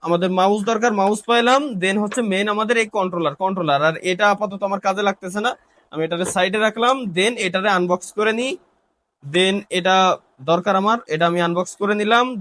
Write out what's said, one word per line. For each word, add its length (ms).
আমাদের 280
মাউস 220
দরকার, 220
মাউস 260
পাইলাম। 320
Then 220
হচ্ছে 180
মেইন 280
আমাদের 280
এই 80
কন্ট্রোলার, 500
কন্ট্রোলার। 480
আর 100
এটা 220
আপাতত 300
আমার 160
কাজে 240
লাগতেছে 360
না, 120
আমি 120
এটারে 220
সাইডে 340
রাখলাম। 360
Then 180
এটারে 240
আনবক্স 480
করে 160
নিই। 240
Then 220
এটা 500
দরকার 340
আমার, 220
এটা 200
আমি 140
আনবক্স 340
করে 200
নিলাম। 300